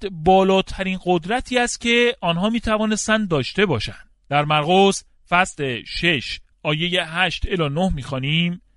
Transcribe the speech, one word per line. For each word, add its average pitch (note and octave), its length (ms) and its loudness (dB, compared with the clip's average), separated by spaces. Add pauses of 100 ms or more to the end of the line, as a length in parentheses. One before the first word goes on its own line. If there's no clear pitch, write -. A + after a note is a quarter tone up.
(100)
بالاترین F#3+ 920 2
قدرتی F3+ 540 0
است A#3+ 220 -2
که A#3+ 400 2
آنها F3 300 0
می‌توانستند G#3+ 800 0
داشته E3+ 380 0
باشند. - 440 -4 (180)
در D3 160 2
مرقس E3+ 600 4 (240)
فصل D3 560 -2
شش - 560 -4 (220)
آیهٔ E3+ 440 -2
هشت E3 420 -2
الی E3 200 0
نه F3 260 -2
می‌خوانیم: D3+ 680 -4 (140)